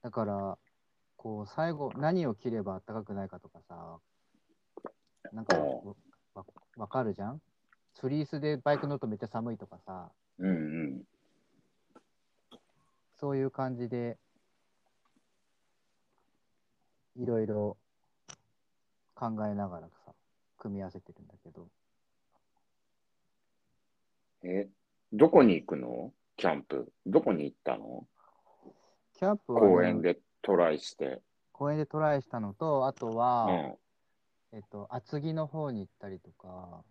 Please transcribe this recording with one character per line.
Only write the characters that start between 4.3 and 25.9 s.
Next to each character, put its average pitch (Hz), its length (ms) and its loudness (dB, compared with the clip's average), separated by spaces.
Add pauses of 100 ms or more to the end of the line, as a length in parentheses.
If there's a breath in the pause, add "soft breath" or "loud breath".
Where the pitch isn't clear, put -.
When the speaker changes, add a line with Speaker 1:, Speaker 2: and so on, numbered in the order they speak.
Speaker 1:
な 110 100 -12
ん - 20 -10
か、 87 140 4
Speaker 2:
う - 20 2
ん。 76 40 0
Speaker 1:
わ-、 67 100 0 (600)
わ-、 95 100 -14 (320)
わ 110 100 -10
か 131 160 -2
る 107 100 -2
じ 98 100 -8
ゃ 107 80 -6
ん？ 156 120 -12 (580)
フ 135 80 -4
リ 147 140 0
ー 147 40 -4
ス 156 140 -6
で 151 160 0
バ 147 180 2
イ 143 40 0
ク 151 80 -4
乗 143 80 -2
る 135 60 -6
と 127 60 -4
め 107 100 -4
っ - 20 -14
ち - 60 -8
ゃ - 20 -8
寒 117 280 -4
い 101 40 -12
と 107 80 -14
か 92 180 -20
さ。 92 260 -14 (280)
Speaker 2:
う 92 80 -2
ん - 20 2
う 95 40 4
ん。 78 500 -4 (2250)
Speaker 1:
そ 143 120 -4
う 139 80 0
い 135 60 0
う 135 60 -2
感 131 260 -6
じ 120 120 -6
で、 120 300 -4 (3000)
い 123 80 -6
ろ 117 160 0
い 110 60 0
ろ 104 320 -2 (1400)
考 120 140 -4 (180)
え 104 80 -2
な 101 160 -4
が 87 100 -12
ら 80 80 -20 (160)
さ、 - 80 -20 (460)
組 101 180 -8
み 98 60 -6
合 - 20 -6
わ 92 60 -10
せ 92 100 -16
て - 140 -20
る - 80 -20
ん - 40 -20
だ - 60 -20 (100)
け 165 80 -20
ど。 175 200 -20 (2750)
Speaker 2:
え、 92 260 -2 (460)
ど 135 160 8
こ 165 120 12
に 104 120 10
行 78 100 -2
く 76 140 -4
の？ 60 340 -6 (240)